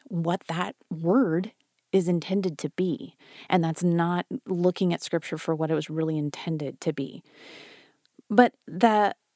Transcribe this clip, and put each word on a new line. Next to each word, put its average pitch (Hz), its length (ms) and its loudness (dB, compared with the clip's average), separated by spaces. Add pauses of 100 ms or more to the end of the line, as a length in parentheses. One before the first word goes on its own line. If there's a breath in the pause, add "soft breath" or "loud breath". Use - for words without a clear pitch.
what 170 420 -2
that 175 300 -6 (120)
word 180 640 2 (400)
is 185 160 2
intended 180 520 0
to 147 120 -6
be. - 460 -4 (340 loud breath)
And 180 140 4
that's 165 180 -2
not 175 440 2 (200)
looking 180 480 0
at - 80 -6
Scripture - 360 -4
for 160 180 -2
what 156 160 -2
it - 20 2
was 156 160 -2
really 160 260 -2
intended 147 640 -4
to 160 100 0
be. 143 320 -8 (1080 loud breath)
But 226 240 6 (140)
the, 208 440 4 (240)